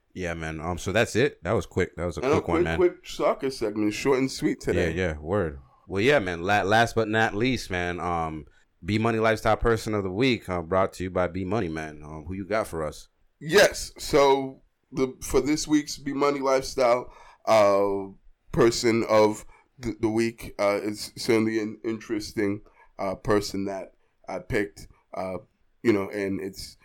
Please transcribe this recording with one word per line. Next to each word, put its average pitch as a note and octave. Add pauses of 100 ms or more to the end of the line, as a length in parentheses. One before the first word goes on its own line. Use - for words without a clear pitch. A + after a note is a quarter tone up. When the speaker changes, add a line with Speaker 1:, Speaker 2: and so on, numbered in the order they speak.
(120)
Speaker 1:
Yeah, F2
man. D#2+
Um, E2+
so F#2+
that's G#2+
it. C#3
That F2+
was G2+
quick. -
That E2
was E2
a -
Speaker 2:
And C3
a -
Speaker 1:
quick -
one, E3
Speaker 2:
quick, F3
Speaker 1:
man. E3
Speaker 2:
quick F3+
soccer D#3
segment, G#2+
short C3
and C3
sweet -
today. F2
Speaker 1:
Yeah, F2
yeah, D2+
word. D#2 (300)
Well, F#2+
yeah, C#3
man. F2
La-, G2+
last A2
but A2
not A2
least, A#2
man. F2
Um, D#2+ (400)
B G#2
Money A2+
Lifestyle A2
Person A2+
of G2+
the F#2
Week, A2+
uh, F2+
brought F#2
to F2+
you F#2
by F2+
B F2+
Money, F#2+
man. D#2
Um, D2+
who F#2
you G2
got G#2
for D#2+
us? - (320)
Speaker 2:
Yes. D#3+
So C#3 (320)
the, C3
for C#3
this D3
week's D3
B C#3
Money C#3+
Lifestyle, C3 (360)
uh, G2+ (400)
person A#2
of G#2+ (360)
the, A#2
the A2+
week, A2+
uh, G2+
is G#2
certainly A2
an G#2+
interesting, G#2+ (400)
uh, F#2+
person G2+
that G2 (340)
I F#2+
picked. - (260)
Uh, F#2 (440)
you A#2
know, G2
and G2
it's -